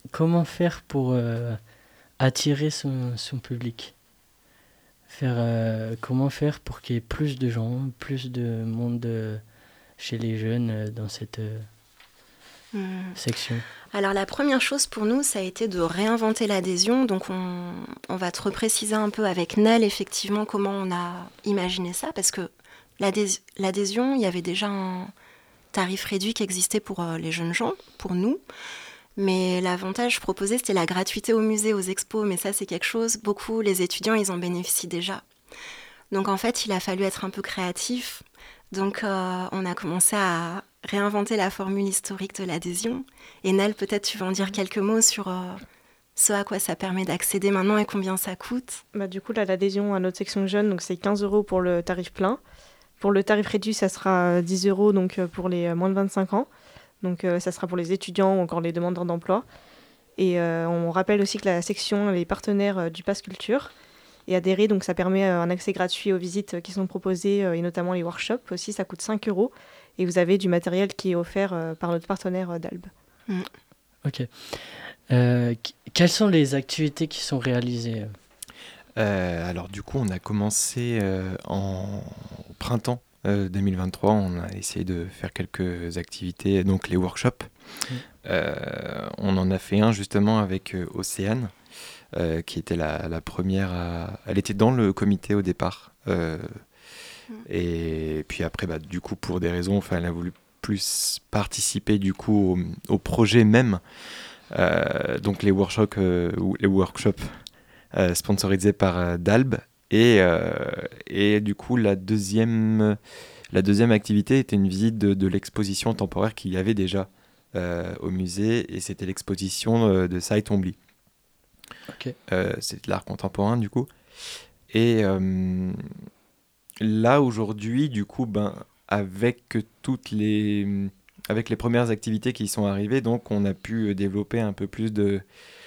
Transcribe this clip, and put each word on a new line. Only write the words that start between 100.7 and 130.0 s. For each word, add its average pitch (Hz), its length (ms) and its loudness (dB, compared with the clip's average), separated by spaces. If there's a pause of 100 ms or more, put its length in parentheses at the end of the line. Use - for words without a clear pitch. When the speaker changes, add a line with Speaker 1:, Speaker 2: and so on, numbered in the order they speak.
Speaker 4:
participer - 640 0
du 95 160 2
coup 98 440 4 (320)
au, - 40 4
au 104 40 2
projet 110 460 6
même. 107 360 6 (800)
Euh, 80 600 2
donc 98 240 -2
les 101 80 6
workshops, 98 460 2
euh, 90 400 2
ou 95 220 0
les 101 80 4
workshops, 95 560 2 (720)
euh, 90 200 4
sponsorisés 98 580 4
par, 90 240 2
euh, 87 200 0
Dalb. 110 380 4 (360)
Et, 113 280 8
euh, 82 320 4 (560)
et 104 340 4
du 104 140 -2
coup, - 220 -2
la 104 180 4
deuxième, 107 1000 2 (540)
la 95 100 4
deuxième 101 300 6
activité 107 480 4
était 127 160 0
une 98 120 6
visite 107 300 2
de, 101 160 4
de 95 140 2
l'exposition 98 640 -2
temporaire 101 400 0
qu'il - 180 -8
y 92 60 -2
avait 98 160 2
déjà, 95 360 0 (460)
euh, 87 440 -4
au - 100 -4
musée, 92 640 0
et 92 40 -4
c'était 95 260 -8
l'exposition, 98 800 0
euh, 92 200 6
de 90 120 -2
Sai 104 220 2
Twombly. 95 340 0 (1160)
Speaker 1:
Ok. - 240 -8 (180)
Speaker 4:
Euh, 92 280 2
c'est - 260 -10
de - 40 -6
l'art 98 140 0
contemporain, 101 540 0
du 107 120 0
coup. 127 180 -2 (880)
Et, 113 300 6
euh, 92 680 2 (1080)
là, 110 420 4
aujourd'hui, 113 680 0
du 104 160 -2
coup, - 200 -4
ben, 104 300 -2 (320)
avec 101 720 -2 (240)
toutes - 300 -4